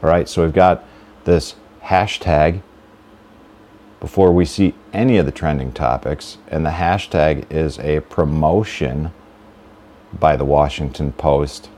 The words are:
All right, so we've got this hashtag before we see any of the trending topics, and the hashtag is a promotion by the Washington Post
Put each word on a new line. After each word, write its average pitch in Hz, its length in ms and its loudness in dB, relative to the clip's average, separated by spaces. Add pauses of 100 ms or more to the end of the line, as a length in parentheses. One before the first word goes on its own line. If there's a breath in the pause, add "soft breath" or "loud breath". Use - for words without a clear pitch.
All 78 60 2
right, 85 200 2
so 87 140 0
we've 82 100 0
got 92 300 4 (400 loud breath)
this 85 320 0 (280)
hashtag 90 760 0 (1400)
before 90 340 4
we 87 100 4
see 92 300 0 (180)
any 117 260 2
of 85 80 2
the 67 60 -4
trending 69 400 -4
topics, 65 680 -4 (120)
and 80 160 -2
the 80 60 -2
hashtag 82 800 0
is 78 300 -4
a 76 220 -2
promotion 78 1120 -2 (1040)
by 78 160 2
the 69 80 -4
Washington 71 720 -2
Post 71 640 -2